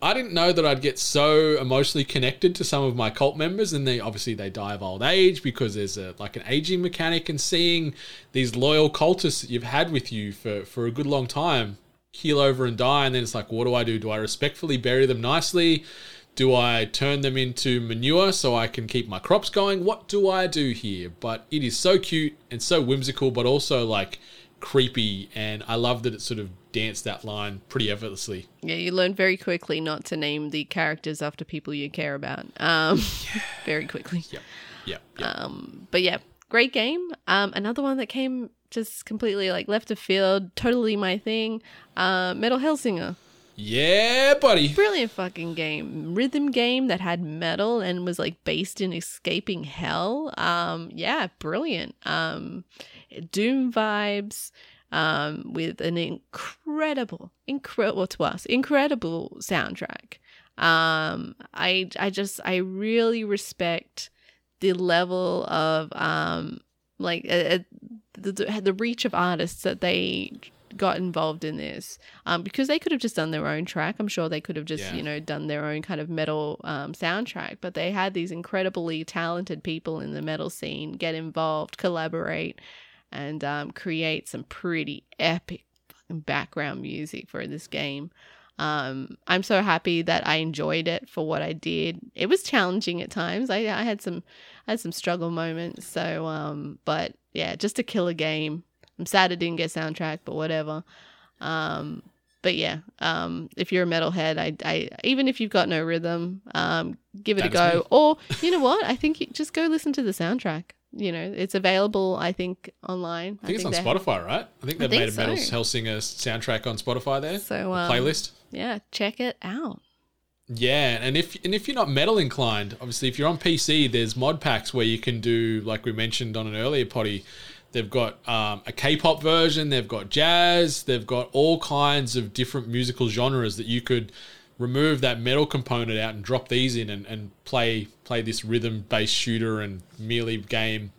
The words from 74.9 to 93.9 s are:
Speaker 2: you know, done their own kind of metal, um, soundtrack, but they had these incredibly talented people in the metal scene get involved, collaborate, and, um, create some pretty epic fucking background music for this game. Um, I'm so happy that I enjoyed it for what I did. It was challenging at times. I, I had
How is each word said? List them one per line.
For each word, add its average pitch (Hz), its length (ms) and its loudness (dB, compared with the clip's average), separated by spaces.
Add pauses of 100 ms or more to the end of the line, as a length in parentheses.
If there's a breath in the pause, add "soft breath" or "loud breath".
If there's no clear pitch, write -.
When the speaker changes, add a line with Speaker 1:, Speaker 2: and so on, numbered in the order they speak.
Speaker 2:
you 165 80 -6
know, 151 160 -6
done 151 300 -6
their 147 160 -4
own 151 180 -4
kind 156 180 -6
of 151 80 -8
metal, 156 560 -4
um, 151 280 -8
soundtrack, 185 680 -4
but 180 140 -8
they 180 160 -2
had 196 240 -2
these 180 160 -4
incredibly 170 760 -4
talented 170 600 -4
people 160 360 -6
in 143 120 -8
the 151 100 -6
metal 156 280 -4
scene 151 420 -8
get 165 240 -4
involved, 160 640 -4
collaborate, 165 800 -4 (520 loud breath)
and, 147 320 -8
um, 147 260 -6
create 160 580 -4
some 123 160 -10
pretty 156 600 -6 (160)
epic 175 440 -2 (240)
fucking - 320 -12
background 143 640 -4
music - 460 -10
for - 180 -10
this 147 220 -12
game. 143 420 -6 (480 soft breath)
Um, 135 580 -4 (100)
I'm 185 180 2
so 196 180 4
happy 170 400 2
that 165 240 2
I 156 100 4
enjoyed 160 520 0
it - 200 -4
for 156 180 -4
what 156 160 -2
I 156 100 -4
did. 165 480 -4 (160)
It 180 100 0
was 359 160 2
challenging 180 600 0
at - 80 -10
times. 196 400 -2
I, 196 80 0
I 214 240 -2
had 220 200 -2